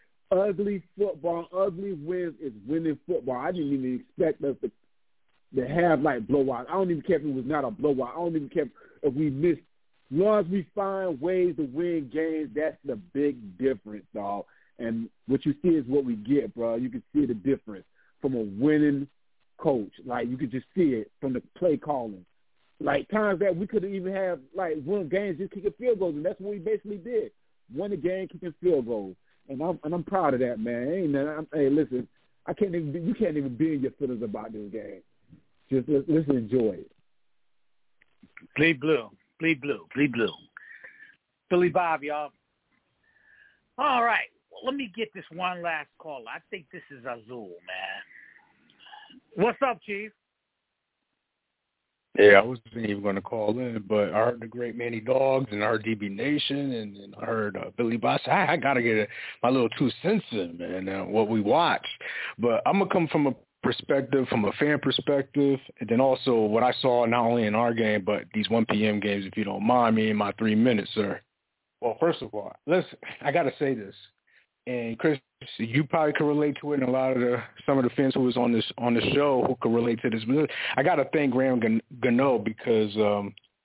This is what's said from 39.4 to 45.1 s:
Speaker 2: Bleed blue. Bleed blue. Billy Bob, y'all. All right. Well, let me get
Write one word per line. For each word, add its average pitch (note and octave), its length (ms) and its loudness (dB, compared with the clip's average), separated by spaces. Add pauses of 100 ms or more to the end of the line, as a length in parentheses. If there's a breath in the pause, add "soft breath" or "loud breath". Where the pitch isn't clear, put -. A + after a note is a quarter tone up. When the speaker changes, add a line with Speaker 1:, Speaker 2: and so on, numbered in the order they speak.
Speaker 2:
Bleed D#3+ 200 0
blue. C3+ 340 -4
Bleed C3+ 180 2
blue. A#2 200 0 (1200 loud breath)
Billy F3+ 200 4
Bob, D#3+ 340 0
y'all. D3 260 -6 (1500 soft breath)
All B3+ 260 2
right. G3 260 0 (200)
Well, - 140 -20
let C4+ 120 -2
me A#3+ 200 -8
get A3 160 -6